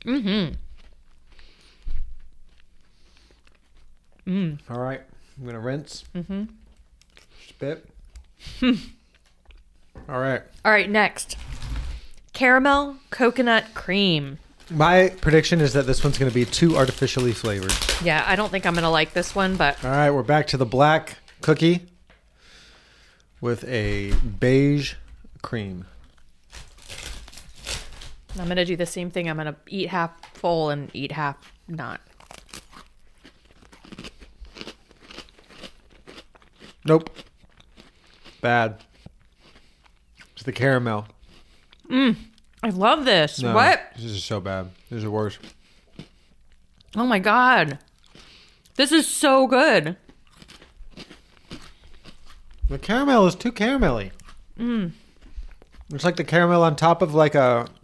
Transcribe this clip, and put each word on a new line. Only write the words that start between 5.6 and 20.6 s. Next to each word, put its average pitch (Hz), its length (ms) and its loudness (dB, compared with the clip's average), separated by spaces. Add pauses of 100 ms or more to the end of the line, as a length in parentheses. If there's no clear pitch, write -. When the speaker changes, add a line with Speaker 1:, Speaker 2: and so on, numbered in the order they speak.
Speaker 1:
Mm-hmm. 196 280 -8 (1040)
Speaker 2:
Spit. - 380 -12 (760)
Speaker 1:
<laughs> - 20 0
Speaker 2:
All - 1600 -8
right. 131 220 -2 (220)
Speaker 1:
All 220 80 4
right, 202 180 2
next. 208 460 -2 (1000)
Caramel 277 640 2 (120)
coconut 240 640 0
cream. 165 640 -2 (320)
Speaker 2:
My 175 400 6 (120)
prediction 160 400 4
is 131 120 2
that 135 140 2
this 127 160 4
one's 139 140 2
gonna 131 140 2
be 120 140 2
too 160 320 2
artificially 127 560 0
flavored. 98 400 -4 (300)
Speaker 1:
Yeah, 156 240 2
I 190 80 2
don't 208 160 -2
think 190 140 -4
I'm 170 100 0
gonna 165 160 2
like 156 220 2
this 175 200 -4
one, 190 240 0
but 143 260 0
Speaker 2:
All 131 80 -2
right, 143 200 4
we're 139 120 0
back 147 240 2
to 139 100 -2
the 127 80 0